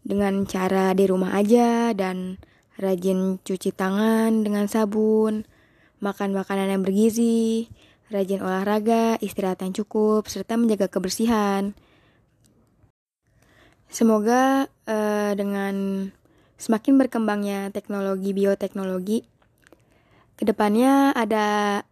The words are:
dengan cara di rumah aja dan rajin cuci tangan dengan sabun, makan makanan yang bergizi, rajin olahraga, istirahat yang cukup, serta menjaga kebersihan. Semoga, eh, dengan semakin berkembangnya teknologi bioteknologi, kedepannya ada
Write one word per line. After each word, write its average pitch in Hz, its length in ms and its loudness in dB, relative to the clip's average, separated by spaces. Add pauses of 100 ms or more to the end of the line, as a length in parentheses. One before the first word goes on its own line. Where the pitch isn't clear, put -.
dengan 196 400 0
cara 190 480 0
di 190 160 4
rumah 185 240 0
aja 233 560 4
dan 185 480 -6 (400)
rajin 190 640 -2
cuci 185 320 -4
tangan 220 720 0
dengan 208 240 -2
sabun, 220 720 0 (560)
makan 101 320 -4
makanan 196 400 -2
yang 190 160 0
bergizi, 226 800 2 (400)
rajin 196 320 -4
olahraga, 214 800 0
istirahat 190 480 -4
yang 185 80 -6
cukup, 214 560 0
serta 196 240 -6
menjaga 214 320 2
kebersihan. 202 880 0 (2250)
Semoga, 247 800 2 (160)
eh, 208 480 -2
dengan 196 720 -4 (480)
semakin 262 480 2
berkembangnya 202 720 -2
teknologi 104 560 -4
bioteknologi, 196 960 -2 (1120)
kedepannya 247 800 2
ada 208 720 0